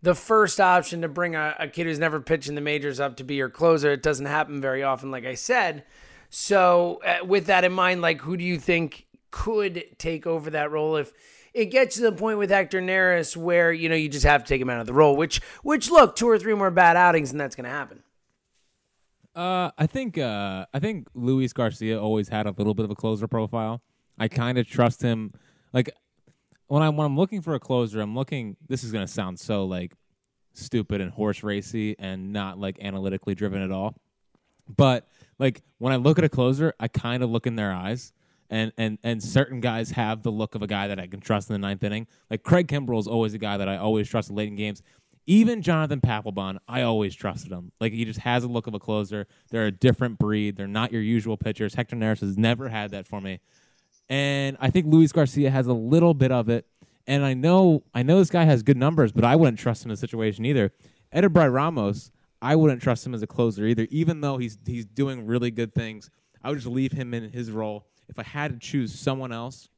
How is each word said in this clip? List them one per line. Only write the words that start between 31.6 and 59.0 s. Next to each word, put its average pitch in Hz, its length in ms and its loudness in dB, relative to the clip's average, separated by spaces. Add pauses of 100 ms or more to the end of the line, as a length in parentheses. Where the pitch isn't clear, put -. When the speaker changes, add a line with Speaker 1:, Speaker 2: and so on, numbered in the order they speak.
Speaker 2:
and 95 360 -10
not, 98 260 -6
like, 98 220 -6
analytically 98 520 -6
driven 98 300 -4
at 95 80 -6
all. 95 240 -6 (720)
But, 127 400 2 (320)
like, 131 220 0 (180)
when 127 140 0
I - 20 2
look 135 240 4
at - 40 4
a 156 60 4
closer, 135 500 0
I 113 80 -4
kinda 123 380 -4
look 117 220 -2
in 117 80 -4
their 104 160 -2
eyes. 95 420 -6 (360)
And, 110 280 -4
and, 110 260 -2
and 117 180 -4
certain 131 380 0
guys 113 320 -4
have 110 320 -4
the 117 80 -4
look 107 240 -4
of 110 60 -6
a 104 60 -8
guy 101 200 -4
that 98 120 -6
I 90 80 -10
can 95 120 -16
trust 101 300 -4
in 110 40 -2
the 101 60 -2
ninth 98 240 -4
inning. 107 240 -6 (240)
Like, 113 120 -6
Craig 175 260 2
Kimbrel 131 280 -2
is 101 100 -4
always 110 260 -2
a 110 40 -10
guy 101 200 -4
that 98 100 -2
I 98 80 -2
always 104 320 0
trust 110 240 -4
late 104 160 -4
in 104 80 -10
games. 104 260 -6 (440)
Even 220 360 4
Jonathan 156 380 0
Papelbon, 101 640 -2
I 127 180 -4
always 110 300 0
trusted - 380 -8
him. 87 300 -14
Like, 113 100 -2
he 113 140 -4
just 110 160 -10
has 123 240 0
a - 20 -6
look 120 200 -4
of 113 60 -10
a 104 60 -6
closer. 104 480 -6 (220)
They're 113 160 -2
a 104 60 0
different 120 460 2
breed. 104 380 -2
They're 98 100 -10
not 110 280 -4
your 113 80 -2
usual 110 340 -2
pitchers. 107 380 -6
Hector 120 240 -6
Neris 110 240 -2
has 98 160 -4
never 117 320 0
had 107 220 -8
that 98 140 -10
for 104 140 -10
me. 95 220 -10 (640)
And 139 540 -2
I 131 80 0
think 175 180 2
Luis 156 240 8
Garcia 143 400 2
has 131 160 0
a 123 60 2
little 151 400 4
bit 131 180 2
of 120 160 0
it. 117 180 0 (400)
And 143 200 0
I 135 80 0
know, 165 500 6 (100)
I 120 100 0
know 160 160 6
this 180 100 6
guy 170 160 4
has 131 180 6
good 135 140 6
numbers, 139 340 4